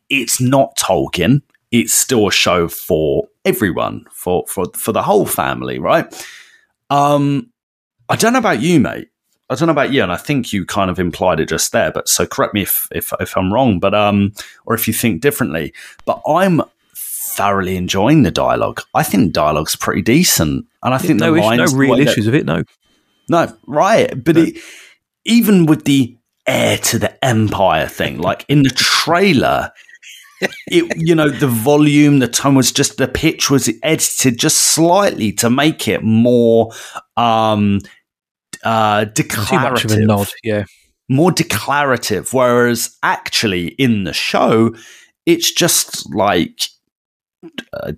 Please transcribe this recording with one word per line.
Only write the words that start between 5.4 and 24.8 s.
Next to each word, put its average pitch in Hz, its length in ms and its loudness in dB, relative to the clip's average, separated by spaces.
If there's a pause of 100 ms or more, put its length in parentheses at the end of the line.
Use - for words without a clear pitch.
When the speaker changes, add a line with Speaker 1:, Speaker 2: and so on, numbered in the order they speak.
Speaker 1:
right? 101 320 0 (800)
Um, 143 600 0 (580)
I - 60 0
don't 226 180 0
know 262 60 2
about 175 220 0
you, 170 180 4
mate. 80 300 -2 (400)
I - 60 -4
don't 165 120 -2
know 160 60 2
about 135 200 0
you, 135 80 2
and 90 100 -2
I 87 60 -4
think 139 340 -6
you 92 140 -2
kind 95 240 -2
of 87 100 -4
implied 90 400 0
it 78 100 -2
just - 220 -2
there, 90 200 0
but - 180 -6
so - 160 0
correct - 300 -4
me 101 80 0
if, - 280 -6
if, - 280 -8
if - 180 -6
I'm 95 160 0
wrong, 117 260 2
but, 98 140 -2
um, 101 400 2 (320)
or 113 80 -2
if - 140 -4
you 113 60 0
think 107 280 -2
differently. 82 500 -2 (340)
But - 220 -2
I'm 170 340 2 (340)
thoroughly 98 800 -4
enjoying 98 460 2
the 85 80 2
dialogue. 62 500 -2 (140)
I 147 80 2
think 185 240 0
the 80 60 -4
dialogue's 78 420 0
pretty - 260 -4
decent, 85 640 0 (160)
and 123 140 -2
I - 20 0
think 143 220 0
Speaker 2:
No 165 140 2
Speaker 1:
the 156 40 2
Speaker 2:
issue, 175 80 2
Speaker 1:
lines, 113 140 2
Speaker 2:
no 180 80 2
Speaker 1:
the 131 100 0
Speaker 2:
real 139 140 2
Speaker 1:
way 135 140 4
that - 60 2
Speaker 2:
issues 104 140 0
with 113 100 0
it, - 100 0
no. 80 180 -2 (680)
Speaker 1:
No, 151 260 0 (120)
right, 160 440 2 (120)
but 165 120 2
Speaker 2:
No. 170 80 6
Speaker 1:
it, 156 140 -4 (680)